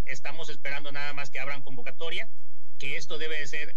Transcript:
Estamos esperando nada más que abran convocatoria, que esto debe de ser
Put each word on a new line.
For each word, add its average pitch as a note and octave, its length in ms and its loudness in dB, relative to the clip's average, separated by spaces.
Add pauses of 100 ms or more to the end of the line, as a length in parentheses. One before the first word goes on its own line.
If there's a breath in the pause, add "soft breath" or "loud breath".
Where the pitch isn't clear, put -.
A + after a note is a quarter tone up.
Estamos C#3+ 440 0
esperando C#3+ 420 0
nada C#3+ 220 -2
más C#3+ 160 0
que C#3 100 0
abran C#3 240 0
convocatoria, C3 680 0 (480)
que C#3 180 0
esto E3 220 0
debe D#3 220 0
de D3 80 0
ser D3+ 300 0